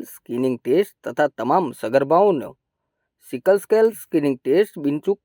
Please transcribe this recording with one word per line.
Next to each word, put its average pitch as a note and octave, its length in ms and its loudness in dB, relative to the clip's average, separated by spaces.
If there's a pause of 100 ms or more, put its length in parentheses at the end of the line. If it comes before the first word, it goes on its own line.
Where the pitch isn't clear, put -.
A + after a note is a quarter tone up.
સ્ક્રીનિંગ B2 540 -6
ટેસ્ટ D#3+ 440 -2
તથા C#3+ 260 -2 (100)
તમામ D3 340 0
સગર્ભાઓનો C#3 760 0 (800)
સિકલ F#3+ 340 0
સેલ A3 320 2
સ્ક્રીનિંગ D3 460 -2
ટેસ્ટ F3+ 460 0
બિનચૂક D3+ 400 -2